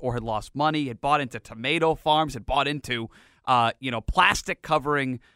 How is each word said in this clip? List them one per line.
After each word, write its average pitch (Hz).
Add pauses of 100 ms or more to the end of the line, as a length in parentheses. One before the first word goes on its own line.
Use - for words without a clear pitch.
or 127
had 120
lost 110
money, 151
had 113
bought 147
into 117
tomato 151
farms, 151
had 110
bought 139
into, 123 (380)
uh, 117
you 131
know, 113
plastic -
covering 139 (160)